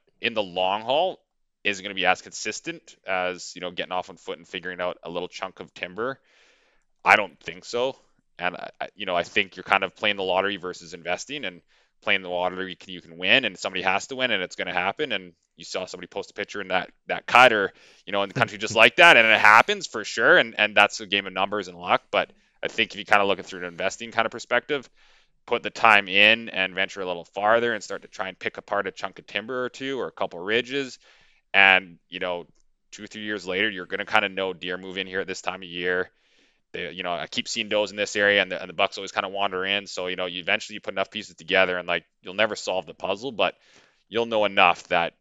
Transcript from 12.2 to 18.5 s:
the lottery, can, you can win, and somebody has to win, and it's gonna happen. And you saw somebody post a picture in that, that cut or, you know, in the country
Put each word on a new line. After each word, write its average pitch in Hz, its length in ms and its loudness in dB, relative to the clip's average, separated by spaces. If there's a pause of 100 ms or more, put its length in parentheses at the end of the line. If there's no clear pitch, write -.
the 90 60 -10
lottery, 90 460 -4
can, - 160 -20
you 87 100 -14
can 82 160 -20
win, 110 280 2
and 95 100 -4
somebody 92 280 -6
has 95 240 0
to 135 80 -12
win, 127 160 -2
and 98 100 0
it's 90 140 -8
gonna 92 180 -8
happen. 98 380 -2
And 92 220 -8 (240)
you 85 60 -20
saw 92 220 -6
somebody 90 220 -14
post - 240 -10
a - 20 -20
picture 101 260 -10
in 95 100 -10
that, 92 200 0 (160)
that - 220 -6
cut 120 260 10
or, 101 180 2 (360)
you 98 60 -12
know, 101 100 2
in 101 60 -4
the 92 40 -18
country 110 240 -2